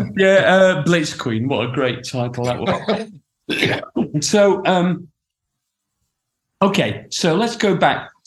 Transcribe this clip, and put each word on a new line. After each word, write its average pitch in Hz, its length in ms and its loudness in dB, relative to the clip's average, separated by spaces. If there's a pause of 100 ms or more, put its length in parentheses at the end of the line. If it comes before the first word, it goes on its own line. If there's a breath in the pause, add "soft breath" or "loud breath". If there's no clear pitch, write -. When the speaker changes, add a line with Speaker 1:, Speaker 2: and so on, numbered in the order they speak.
Speaker 1:
<laughs> - 120 -8
Speaker 2:
Yeah, 190 180 6 (120)
uh, 185 360 4
Blitz 165 320 0
Queen. 117 340 -4
What 123 200 -2
a 123 40 -8
great 127 320 -2
title 120 400 -6
that 123 160 -2
was. - 1600 -4
<laughs> 147 40 -4
So, 202 420 2
um, 175 420 0 (1500)
okay, 143 500 0
so 160 240 0
let's 226 220 -2
go 190 200 0
back 135 340 2 (160)